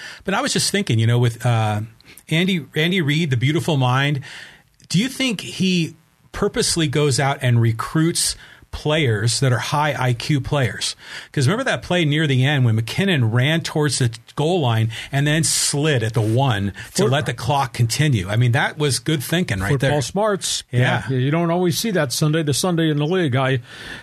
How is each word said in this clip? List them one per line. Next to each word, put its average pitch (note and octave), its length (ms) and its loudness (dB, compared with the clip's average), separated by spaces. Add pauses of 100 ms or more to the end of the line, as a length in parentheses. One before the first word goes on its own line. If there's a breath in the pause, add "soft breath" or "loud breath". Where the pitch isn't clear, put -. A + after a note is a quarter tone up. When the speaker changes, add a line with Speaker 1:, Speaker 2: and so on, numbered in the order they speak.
(240 loud breath)
Speaker 1:
But F#3+ 100 -2
I A#3 80 0
was C#4+ 100 -2
just - 180 0
thinking, G3 280 0
you A2+ 80 2
know, A#2+ 120 4
with, A#2+ 280 0
uh, A2 340 0 (500 loud breath)
Andy, E3+ 340 0 (120)
Andy F3 240 2
Reid, D3 300 0
the B2+ 60 2
beautiful C#3+ 400 0
mind, C3+ 440 0 (680 loud breath)
do E3 120 2
you B3+ 80 0
think C4 320 -2
he F3+ 560 -2 (340)
purposely G3+ 560 0
goes D3 320 0
out C#3 240 0
and A#2+ 180 4
recruits D#3 760 0 (340 loud breath)
players A#2+ 680 0
that C3 120 2
are A#2+ 60 2
high D3 420 -2
I B2+ 120 0
Q C3+ 280 -2
players? A#2+ 540 -4 (380 loud breath)
'Cause C3+ 160 0
remember A3+ 160 0
that F3+ 180 -2
play F3 220 0
near D3+ 240 2
the C3 180 2
end C#3 180 2
when A2 160 2
McKinnon B2+ 520 0
ran D3 300 2
towards D3+ 360 -2
the A#2 180 0 (200)
goal E3 240 0
line A2+ 320 2 (180 loud breath)
and C#3 160 0
then D#3 160 2
slid C#3+ 640 0
at A2 100 -2
the B2 60 2
one G#2+ 520 2 (220 loud breath)
to F#3 80 2
Speaker 2:
Foot- G#3 80 4
Speaker 1:
let C3+ 160 0
the C3+ 80 -4
clock C#3 380 -2
continue? A#2 560 2
I G#2 80 -2
mean, A#2+ 160 4
that D#3 260 0
was D3 220 0
good D#3 240 -2
thinking E3 340 -2
right F#2+ 140 -2
Speaker 2:
Football C3+ 180 2
Speaker 1:
there. D3 120 2
Speaker 2:
smarts. G3+ 680 -2
Speaker 1:
Yeah. B2 400 2
Speaker 2:
Yeah, C3+ 60 0
you C3 160 0
don't E3+ 180 2
always F3 300 2
see A3+ 100 -2
that D3+ 220 0
Sunday D#3 320 0
to D3 100 0
Sunday E3 360 2
in C#3+ 80 0
the D3 100 0
league. E3+ 260 0
I, C3 240 2 (440 loud breath)